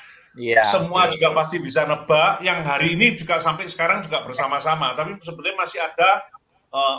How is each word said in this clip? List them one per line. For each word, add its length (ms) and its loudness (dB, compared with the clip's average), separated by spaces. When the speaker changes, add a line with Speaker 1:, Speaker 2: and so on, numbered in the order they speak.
Speaker 1:
Iya, 320 2
Speaker 2:
semua 400 2
Speaker 1:
oke. 80 -2
Speaker 2:
juga 200 2
pasti 260 -2
bisa 240 0
nebak, 560 2
yang 240 -2
hari 320 0
ini 180 4
juga 240 0
sampai 300 -2
sekarang 340 -2
juga 220 -6
bersama-sama, 720 -2
tapi 240 -6
sebenarnya 380 -8
masih 240 -4
ada, 420 2
eh, 300 0